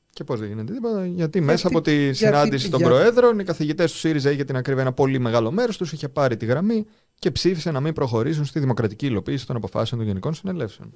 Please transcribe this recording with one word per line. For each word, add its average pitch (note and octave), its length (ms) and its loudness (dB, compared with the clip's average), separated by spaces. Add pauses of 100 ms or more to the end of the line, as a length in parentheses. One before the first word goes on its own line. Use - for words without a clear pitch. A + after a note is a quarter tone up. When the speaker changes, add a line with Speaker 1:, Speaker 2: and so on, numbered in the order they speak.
Speaker 1:
Και - 140 -12
πώς B2+ 160 -4
δεν G#2+ 80 -6
γίνεται A2 240 -8
τίποτα; A3+ 280 -4
Γιατί F3+ 160 -4
Speaker 2:
Γιατί, E3+ 240 -2
Speaker 1:
μέσα E3 280 2
από E3 120 2
τη D3+ 160 2
Speaker 2:
γιατί, C#3+ 180 2
Speaker 1:
συνάντηση C#3+ 560 2
των C3 100 2
Speaker 2:
για- B2 80 4
Speaker 1:
προέδρων, G#3+ 500 6
οι G3 60 -4
καθηγητές D#3 480 0
του - 60 -10
σύριζα, D3 320 2
για C#3+ 140 0
την C3+ 120 -4
ακρίβεια C3 260 0
ένα C3 100 0
πολύ C3+ 260 2
μεγάλο A#2 320 2
μέρος A3 260 0
τους, F3 160 -6
είχε D3+ 160 -8
πάρει C3 280 0
τη A2 100 -6
γραμμή G3+ 380 0 (300)
και - 160 -2
ψήφισε E3+ 400 0
να C#3 100 -2
μην D#3 120 -2
προχωρήσουν D3 520 -2
στη D3+ 160 -4
δημοκρατική B2 460 -2
υλοποίηση B2+ 400 -4
των C3 100 -4
αποφάσεων A2+ 440 -4
των A2 80 -4
Γενικών G2+ 260 -4
Συνελεύσεων D3 600 -8